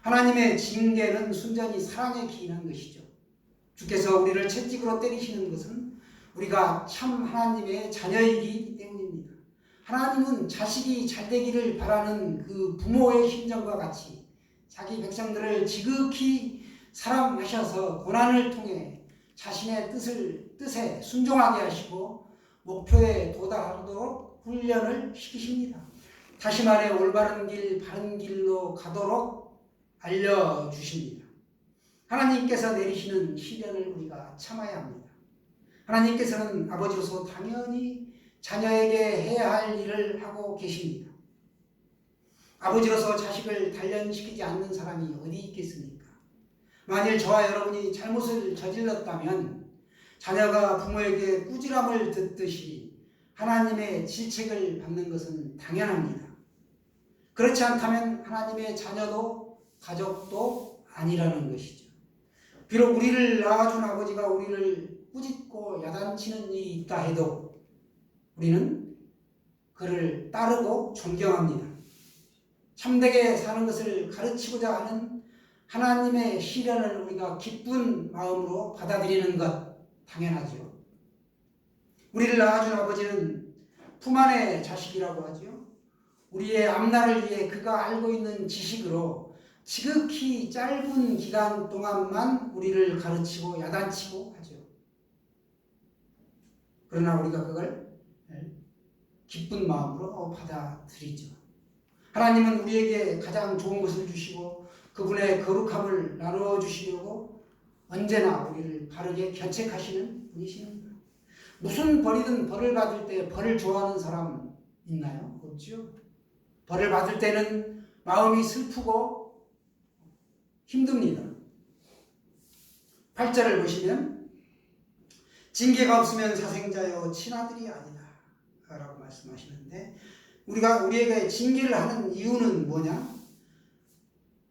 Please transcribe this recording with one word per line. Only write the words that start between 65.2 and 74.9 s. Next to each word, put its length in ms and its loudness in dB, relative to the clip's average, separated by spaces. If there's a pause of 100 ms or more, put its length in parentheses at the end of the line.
야단치는 680 -6
일이 220 -6
있다 260 -4
해도 600 -2 (760)
우리는 580 2 (800)
그를 580 -4
따르고 640 2
존경합니다. 720 0 (1080)
참되게 600 6
사는 300 -2
것을 440 -2
가르치고자 760 -2
하는 360 -6 (460)